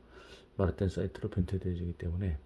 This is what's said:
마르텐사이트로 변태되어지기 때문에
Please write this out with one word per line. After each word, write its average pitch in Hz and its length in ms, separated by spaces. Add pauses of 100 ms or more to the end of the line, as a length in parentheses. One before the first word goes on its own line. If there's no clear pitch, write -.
(560)
마르텐사이트로 95 720
변태되어지기 90 640
때문에 87 540